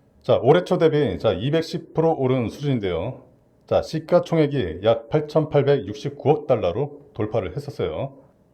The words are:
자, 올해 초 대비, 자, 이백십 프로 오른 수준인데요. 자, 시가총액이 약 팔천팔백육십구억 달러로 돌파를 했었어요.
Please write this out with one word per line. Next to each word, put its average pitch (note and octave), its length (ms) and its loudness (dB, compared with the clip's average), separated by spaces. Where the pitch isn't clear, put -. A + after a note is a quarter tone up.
자, G#2+ 200 2
올해 D3 220 4
초 F#3 120 0
대비, D3 440 2
자, A2 120 2
이백십 D3 600 -4
프로 D#3+ 240 2
오른 B2+ 300 0
수준인데요. G#2 720 -4
자, - 140 2
시가총액이 D3+ 1000 0
약 - 260 2
팔천팔백육십구억 C#3+ 1400 0
달러로 A2+ 680 -2
돌파를 G#2+ 400 -4
했었어요. - 600 -6